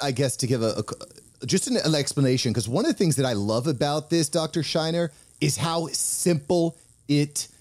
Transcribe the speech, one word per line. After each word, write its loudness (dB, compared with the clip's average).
I 0
guess, 0
to -2
give 0
a, 0
a, -8
just 0
an, 0
an 0
explanation, 2
'cause -2
one 0
of 2
the -2
things 2
that 2
I 0
love 0
about -2
this, 2
Doctor -2
Shiner, -2
is 0
how -2
simple 0
it 0